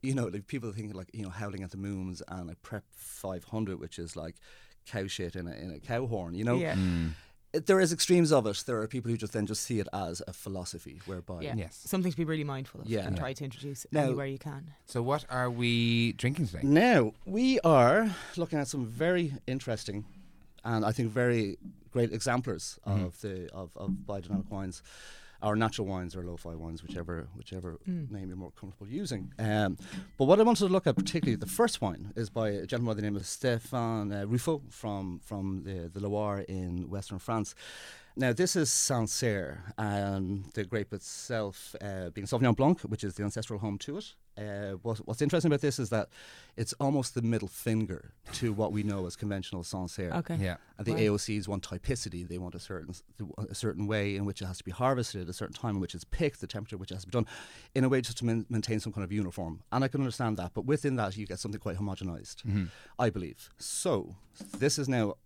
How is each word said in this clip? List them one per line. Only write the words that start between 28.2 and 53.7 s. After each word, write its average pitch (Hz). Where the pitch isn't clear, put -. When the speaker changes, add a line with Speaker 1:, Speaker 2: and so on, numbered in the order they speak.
Speaker 1:
you're 92
more 87
comfortable 98
using. 127
Um, 107
but 135
what 180
I 220
wanted 220
to 180
look 190
at 135
particularly, 156
the -
first -
wine 98
is 113
by 113
a 98
gentleman 117
by 104
the -
name 104
of 98
Stéphane, 113
uh, 101
Ruffo 123
from, 95
from 95
the, 90
the 98
Loire 101
in 90
western 98
France. 110
Now, 127
this 175
is 160
Sancerre, 104
um, 98
the 107
grape 101
itself, -
uh, 95
being 98
Sauvignon 120
Blanc, 151
which -
is 98
the 104
ancestral 107
home 101
to 143
it. -
Uh, 104
what, 113
what's 113
interesting 156
about 143
this 139
is 117
that 107
it's 113
almost 139
the 127
middle 113
finger 110
to 117
what 101
we 104
know 101
as 87
conventional 98
Sancerre. 90
Speaker 2:
Okay. 170
Speaker 3:
Yeah. 90
Speaker 1:
And 104
the 117
Speaker 2:
Wow. -
Speaker 1:
A 110
O 104
Cs 104
want 101
typicity. 92
They 85
want 90
a 87
certain 85
s-, -
a 98
certain 101